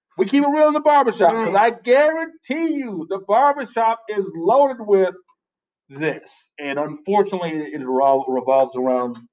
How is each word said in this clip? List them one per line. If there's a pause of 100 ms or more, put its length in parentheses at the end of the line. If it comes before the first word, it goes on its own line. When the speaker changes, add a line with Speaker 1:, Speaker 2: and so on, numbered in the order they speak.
(180)
Speaker 1:
we
keep
it
real
in
the
barbershop,
'cause
Speaker 2:
Right.
Speaker 1:
I
guarantee
you
the
barbershop
is (100)
loaded
with (720)
this. (260)
And
unfortunately,
it
revol-,
revolves
around (140)